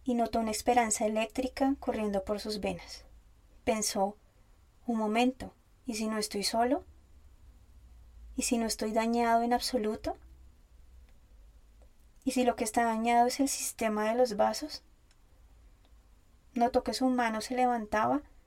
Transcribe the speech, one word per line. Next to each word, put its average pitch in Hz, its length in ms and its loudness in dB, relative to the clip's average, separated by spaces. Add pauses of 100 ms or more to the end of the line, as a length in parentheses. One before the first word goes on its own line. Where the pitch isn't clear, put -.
y 254 100 0
notó 233 260 0
una 226 120 0
esperanza 233 540 2
eléctrica 254 760 0
corriendo 208 440 -2
por 208 160 -4
sus 208 220 -8
venas. 185 440 -8 (600)
Pensó: 208 500 0 (680)
"Un 233 120 -2
momento, 220 560 0 (340)
¿y 226 80 -6
si 220 120 -4
no 220 120 -2
estoy 208 240 -4
solo? 247 420 0 (1500)
¿Y 254 60 -2
si 233 160 0
no 226 80 -2
estoy 220 260 -4
dañado 233 480 2
en 240 100 0
absoluto? 240 640 -2 (2000)
¿Y 254 80 -2
si 254 120 2
lo 240 120 4
que - 80 -4
está 233 220 0
dañado 233 420 4
es 247 120 -2
el 277 100 2
sistema 214 580 -2
de 226 80 0
los 240 220 2
vasos?". 220 460 -2 (1700)
Notó 247 300 2
que 226 100 -4
su 262 160 0
mano 226 320 0
se 254 140 -6
levantaba 247 680 0 (260)